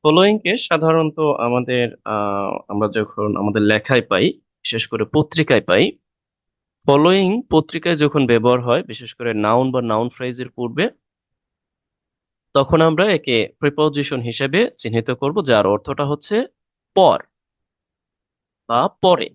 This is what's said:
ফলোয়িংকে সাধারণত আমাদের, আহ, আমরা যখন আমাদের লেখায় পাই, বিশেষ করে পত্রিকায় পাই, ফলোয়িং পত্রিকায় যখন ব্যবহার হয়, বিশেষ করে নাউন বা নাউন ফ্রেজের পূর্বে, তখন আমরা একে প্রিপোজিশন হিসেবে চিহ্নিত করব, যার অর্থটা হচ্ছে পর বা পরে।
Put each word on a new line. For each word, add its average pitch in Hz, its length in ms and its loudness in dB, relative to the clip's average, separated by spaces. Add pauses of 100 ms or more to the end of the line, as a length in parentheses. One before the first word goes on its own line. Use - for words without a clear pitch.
ফলোয়িংকে 185 540 2
সাধারণত 160 640 0
আমাদের, 123 680 -2 (160)
আহ, 101 520 -2 (100)
আমরা 104 200 -2
যখন 107 500 -4
আমাদের 104 240 0
লেখায় 107 400 2
পাই, 95 320 0
বিশেষ - 540 -10
করে 110 260 -4
পত্রিকায় 151 480 0
পাই, 104 300 2 (960)
ফলোয়িং 185 540 4 (100)
পত্রিকায় 160 440 0
যখন 147 300 0
ব্যবহার 120 360 2
হয়, 120 220 0
বিশেষ 113 300 -16
করে 120 200 -6
নাউন 113 380 0
বা 127 100 -2
নাউন 117 280 -2
ফ্রেজের 127 400 -10
পূর্বে, 123 400 -6 (1600)
তখন 139 280 2
আমরা 165 300 2
একে 120 360 0 (120)
প্রিপোজিশন 143 640 -2
হিসেবে 135 560 -2
চিহ্নিত 113 340 -4
করব, 156 320 -2
যার 110 240 4
অর্থটা 135 380 -2
হচ্ছে 208 400 -4 (500)
পর 165 280 4 (1400)
বা 123 220 0 (120)
পরে। 180 340 2